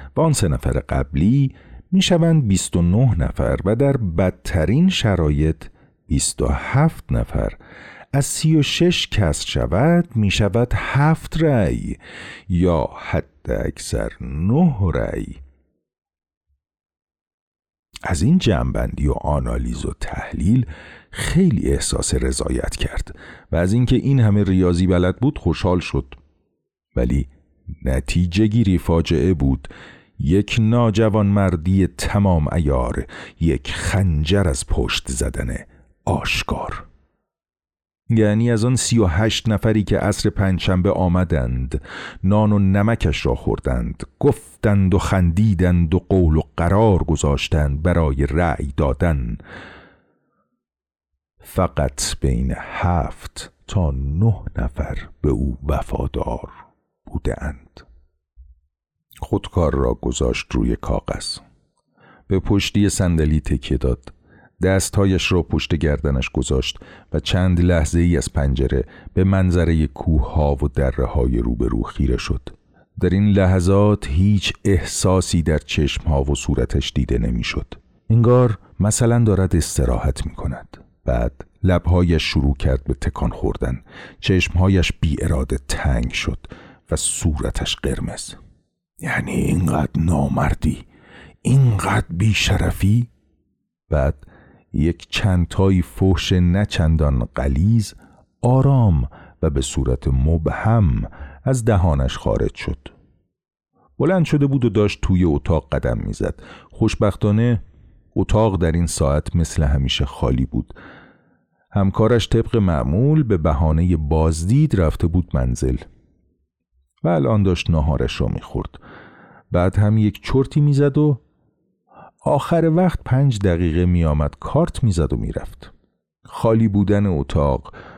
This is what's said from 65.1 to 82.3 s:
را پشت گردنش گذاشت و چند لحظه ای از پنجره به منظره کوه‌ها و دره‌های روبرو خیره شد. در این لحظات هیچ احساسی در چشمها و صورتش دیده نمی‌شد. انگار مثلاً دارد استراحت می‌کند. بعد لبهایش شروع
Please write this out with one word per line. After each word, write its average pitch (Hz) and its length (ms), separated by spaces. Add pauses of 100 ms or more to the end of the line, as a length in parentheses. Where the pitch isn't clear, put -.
را 87 100
پشت - 320
گردنش 73 560
گذاشت - 480 (340)
و 78 80
چند 90 400
لحظه 85 400
ای 87 160
از - 160
پنجره 67 520 (300)
به 92 100
منظره 87 600
کوه‌ها 73 800
و 71 40
دره‌های 64 720
روبرو 57 440
خیره 64 340
شد. - 320 (520)
در 90 100
این 98 180
لحظات 98 800
هیچ 95 440 (120)
احساسی 92 800
در 78 160
چشمها 73 640
و 71 120
صورتش 65 600
دیده 62 240
نمی‌شد. 58 560 (360)
انگار 120 480 (220)
مثلاً 117 440
دارد 95 320
استراحت 65 720
می‌کند. - 500 (280)
بعد 58 420 (160)
لبهایش 87 600
شروع 69 340